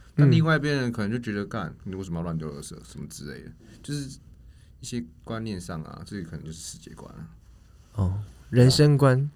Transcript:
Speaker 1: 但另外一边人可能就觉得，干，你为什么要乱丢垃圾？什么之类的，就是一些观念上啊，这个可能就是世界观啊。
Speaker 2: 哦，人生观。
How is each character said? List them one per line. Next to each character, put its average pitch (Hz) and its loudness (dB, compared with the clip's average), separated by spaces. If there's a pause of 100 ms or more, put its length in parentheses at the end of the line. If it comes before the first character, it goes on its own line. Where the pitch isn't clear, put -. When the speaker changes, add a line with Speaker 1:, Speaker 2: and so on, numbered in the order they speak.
(160)
Speaker 1:
但 143 6
另 165 6
外 160 4
一 147 0
边 143 0
人 123 0
可 117 -4
能 101 -2
就 123 -4
觉 113 -6
得， 101 -4
干， 95 -6 (120)
你 95 -8
为 95 -8
什 85 -10
么 85 -4
要 82 -6
乱 85 -4
丢 78 -6
垃 71 -12
圾？ 71 -14 (140)
什 - -18
么 71 -10
之 - -14
类 69 -12
的， - -16 (320)
就 143 -10
是 139 -8 (680)
一 120 -16
些 120 -6 (200)
观 113 -8
念 101 -6
上 87 -8
啊， - -14
这 101 -10
个 82 -10
可 82 -12
能 73 -14
就 78 -12
是 80 -12
世 - -14
界 - -20
观 - -18
啊。 - -16 (640)
Speaker 2:
哦， 98 0 (300)
人 120 8
生 147 6
观。 131 6 (180)